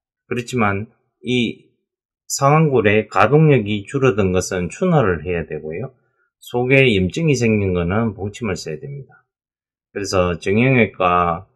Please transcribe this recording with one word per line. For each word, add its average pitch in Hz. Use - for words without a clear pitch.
그렇지만 113
이 120
상완골의 131
가동력이 113
줄어든 107
것은 92
추나를 110
해야 85
되고요. 78
속에 127
염증이 135
생긴 107
거는 98
봉침을 101
써야 78
됩니다. 139
그래서 92
정형외과 92